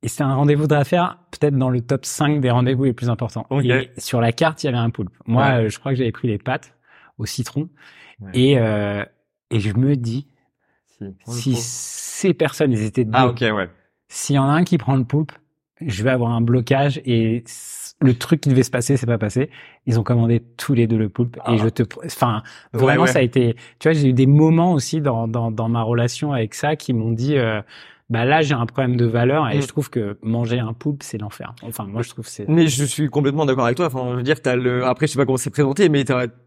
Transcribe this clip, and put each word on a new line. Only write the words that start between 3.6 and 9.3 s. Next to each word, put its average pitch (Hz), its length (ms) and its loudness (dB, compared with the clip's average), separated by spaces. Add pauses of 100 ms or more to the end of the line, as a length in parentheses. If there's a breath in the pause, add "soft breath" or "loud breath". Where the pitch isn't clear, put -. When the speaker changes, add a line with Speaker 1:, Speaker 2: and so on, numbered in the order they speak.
Speaker 1:
Et 127 320 0
sur - 220 -2
la 117 120 2
carte, 156 300 0
il - 40 -2
y - 40 0
avait 123 80 -2
un 117 120 0
poulpe. 104 220 -8 (140)
Moi, 120 180 2
Speaker 2:
Ouais. 127 200 2
Speaker 1:
euh, 110 40 0
je 101 100 -6
crois 139 140 -4
que 123 60 -2
j'avais 120 140 -2
pris - 160 -4
les 104 100 -2
pâtes - 360 -8 (440 soft breath)
au 113 80 -8
citron. 143 420 -6 (520 loud breath)
Speaker 2:
Ouais. 98 140 -16
Speaker 1:
Et, 131 240 4
euh, 104 460 0 (460)